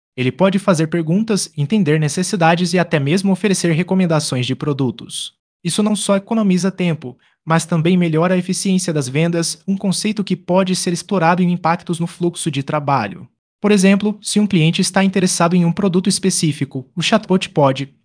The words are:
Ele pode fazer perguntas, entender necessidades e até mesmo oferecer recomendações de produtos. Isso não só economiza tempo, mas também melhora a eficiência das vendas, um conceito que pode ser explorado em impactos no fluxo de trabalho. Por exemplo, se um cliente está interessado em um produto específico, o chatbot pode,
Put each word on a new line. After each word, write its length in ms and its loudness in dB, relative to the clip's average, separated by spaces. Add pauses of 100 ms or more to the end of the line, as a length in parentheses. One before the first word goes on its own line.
(140)
Ele 160 -2
pode 300 2
fazer 280 0
perguntas, 680 -2
entender 400 2
necessidades 760 0
e 40 2
até 220 0
mesmo 320 0
oferecer 400 0
recomendações 720 0
de 80 -2
produtos. 800 -4 (300)
Isso 180 -2
não 140 0
só 220 0
economiza 520 0
tempo, 480 -4 (280)
mas 200 0
também 300 2
melhora 400 2
a 20 2
eficiência 540 -2
das 160 -2
vendas, 580 -2
um 120 -2
conceito 440 -2
que 140 -4
pode 400 0
ser 160 -4
explorado 500 0
em 120 2
impactos 440 -2
no 100 -4
fluxo 440 -4
de 100 -4
trabalho. 640 -4 (360)
Por 100 2
exemplo, 500 4
se 160 -4
um 80 2
cliente 360 2
está 200 0
interessado 540 2
em 80 4
um 80 2
produto 380 0
específico, 840 -2
o 80 -8
chatbot 460 0
pode, 460 0 (120)